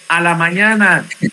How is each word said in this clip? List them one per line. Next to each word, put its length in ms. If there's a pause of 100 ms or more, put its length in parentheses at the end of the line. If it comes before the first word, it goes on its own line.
a 120
la 140
mañana?". 720 (280)